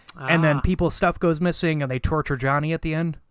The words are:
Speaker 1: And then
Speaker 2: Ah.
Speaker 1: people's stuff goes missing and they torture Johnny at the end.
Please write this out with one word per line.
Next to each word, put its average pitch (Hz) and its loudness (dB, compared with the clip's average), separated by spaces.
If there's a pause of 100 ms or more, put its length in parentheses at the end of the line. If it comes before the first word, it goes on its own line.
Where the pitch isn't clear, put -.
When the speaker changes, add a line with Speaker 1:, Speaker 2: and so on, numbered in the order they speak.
(180)
Speaker 1:
And 156 2
then 151 4
Speaker 2:
Ah. 139 -2
Speaker 1:
people's 175 2
stuff 170 0
goes 165 2
missing 160 0
and 131 -4
they 131 -2
torture 151 -2
Johnny 143 0
at 165 -4
the 156 -2
end. 165 -2 (120)